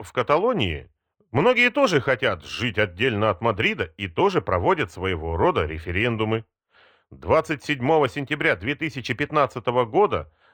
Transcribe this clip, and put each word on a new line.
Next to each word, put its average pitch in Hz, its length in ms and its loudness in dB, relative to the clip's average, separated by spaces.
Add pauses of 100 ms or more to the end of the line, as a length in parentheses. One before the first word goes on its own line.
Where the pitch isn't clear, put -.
в 113 120 -18
Каталонии 131 760 0 (400)
многие 233 400 2
тоже 214 300 2
хотят 117 440 0
жить 113 320 -6
отдельно 104 540 2
от - 100 -4
Мадрида 117 440 0 (120)
и 101 120 -8
тоже 180 340 0
проводят 113 480 0
своего 82 460 -4
рода 127 280 2
референдумы. 107 800 -2 (680)
Двадцать 131 500 0
седьмого 143 460 2
сентября 143 480 -2
две 107 180 -6
тысячи 135 400 -8
пятнадцатого 127 680 0
года 117 480 0 (220)